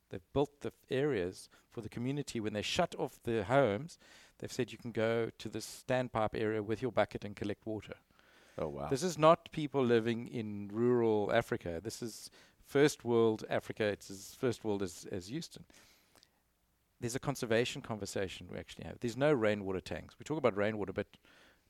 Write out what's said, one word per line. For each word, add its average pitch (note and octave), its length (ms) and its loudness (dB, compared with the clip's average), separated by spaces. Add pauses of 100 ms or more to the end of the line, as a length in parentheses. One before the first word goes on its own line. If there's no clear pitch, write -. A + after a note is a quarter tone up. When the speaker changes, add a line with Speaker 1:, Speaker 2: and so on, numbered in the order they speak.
Speaker 1:
they've - 240 -12
built C#3+ 300 0
the A#2 60 -4
f-, - 220 -14
areas A#2 600 0 (200)
for A#2 120 -10
the G#2+ 80 -10
community. B2+ 500 -4
When G#2 140 -4
they G#2 80 -2
shut - 360 0
off D#3+ 260 -6
the A2+ 200 0
homes, B2 540 2 (400)
they've - 120 -8
said A#2+ 220 -2
you A2+ 60 -16
can A#2 140 -8
go A2+ 440 0
to - 140 -10
the G#2+ 80 -6
standpipe A#2+ 760 -2
area A2 280 0
with G#2 180 -4
your B2+ 100 -2
bucket G#2 320 2
and G2+ 140 -10
collect G2+ 300 -6
water. G#2+ 300 -8 (640)
Speaker 2:
Oh, - 100 -2
wow. C#2+ 200 -6
Speaker 1:
This C3+ 140 -2
is E3 160 -2
not D#3 340 6
people C#3 320 0
living A#2 440 4
in G#2 440 -6
rural A2+ 600 4
Africa. G2 500 0
This A2+ 160 -8
is - 300 -10 (340)
first C#3+ 400 4
world A2+ 460 4
Africa. - 340 -2
It's G#2 260 -2
as G2 300 -14
first B2 240 0
world G2+ 180 0
as, F2+ 300 -6
as F#2 160 -6
Houston. D#3 360 -10 (1400)
There's A#2 140 -4
a A2+ 60 -4
conservation A#2+ 640 0
conversation G2 680 -6
we G2+ 80 -10
actually - 260 -12
have. - 160 -10
There's A#2 160 -4
no D3 160 4
rainwater G#2 480 2
tanks. D#2 380 -10
We - 60 -16
talk D3+ 140 -4
about B2 180 2
rainwater, G2+ 360 0
but G2+ 140 -4 (640)